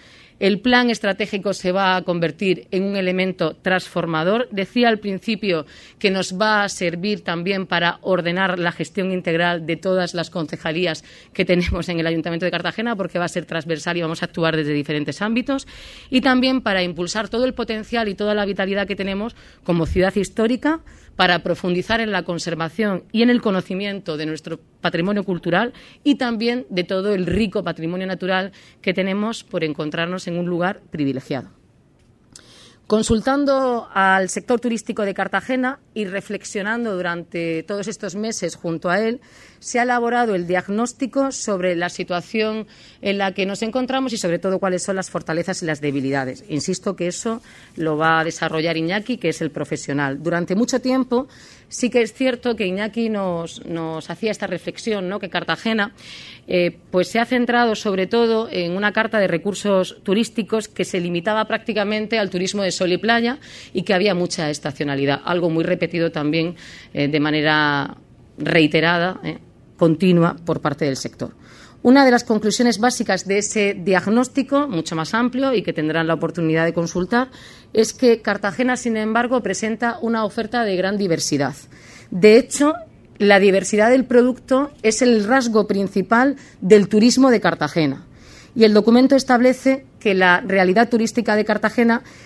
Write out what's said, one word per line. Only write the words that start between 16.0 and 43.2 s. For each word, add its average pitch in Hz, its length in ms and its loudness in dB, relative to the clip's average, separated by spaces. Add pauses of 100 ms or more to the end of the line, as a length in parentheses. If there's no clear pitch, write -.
y 254 140 0
también 254 400 2
para 190 200 0
impulsar 180 460 -4
todo 233 160 -2
el 254 80 0
potencial 226 560 -4
y 196 60 -4
toda 208 200 -2
la 208 120 0
vitalidad 196 400 -2
que 202 100 -6
tenemos 196 400 -6 (260)
como 170 220 0
ciudad 185 320 2
histórica, 247 640 0 (360)
para 175 260 2
profundizar 180 580 -2
en 220 120 -4
la 180 100 -2
conservación 170 880 -4
y 220 80 2
en 233 80 6
el 240 140 4
conocimiento 196 720 -4
de 156 80 -6
nuestro 156 340 -8 (220)
patrimonio 185 420 0
cultural 180 520 -2 (280)
y 285 120 4
también 233 560 -2
de 180 120 -2
todo 190 300 -2
el 185 140 0
rico 190 360 0
patrimonio 170 440 -4
natural 185 460 -2 (280)
que 185 140 -2
tenemos 196 500 -2
por 175 180 -4
encontrarnos 165 680 -4
en 170 100 -4
un 175 80 -2
lugar 180 340 -2 (100)
privilegiado. 135 600 -4 (1400)
Consultando 254 1040 0
al 190 360 4
sector 226 280 -2
turístico 226 460 -4
de 196 100 -4
Cartagena 254 640 -2 (160)
y 214 120 -4
reflexionando 202 880 -6
durante 170 640 -4
todos 202 240 -6
estos 196 300 -8
meses 214 400 -6
junto 170 340 -4
a 185 80 2
él, 226 220 -2 (400)
se - 180 -4
ha 240 60 2
elaborado 240 500 0
el 175 140 -4
diagnóstico 226 800 -2
sobre 185 460 -2
la 175 120 -2
situación 214 760 -4 (340)
en 202 180 -2
la 196 140 -2